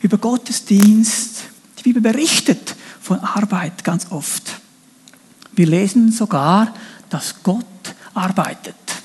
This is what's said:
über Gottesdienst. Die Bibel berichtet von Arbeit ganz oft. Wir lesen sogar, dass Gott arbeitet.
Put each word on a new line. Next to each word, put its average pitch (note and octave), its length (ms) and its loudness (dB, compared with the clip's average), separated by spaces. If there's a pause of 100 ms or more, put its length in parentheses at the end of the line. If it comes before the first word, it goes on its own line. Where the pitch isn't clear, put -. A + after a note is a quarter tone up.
über G#3 160 2
Gottesdienst. A3 1300 2 (360)
Die - 40 -20
Bibel B3 180 2
berichtet A#3+ 720 0 (240)
von F3+ 200 -2
Arbeit F3+ 640 -4
ganz E3+ 280 -4
oft. - 480 -10 (920)
Wir E3+ 160 4
lesen G3+ 440 2
sogar, G3+ 640 0 (360)
dass - 340 -10
Gott G#3+ 220 -2 (500)
arbeitet. F#3 600 -6 (300)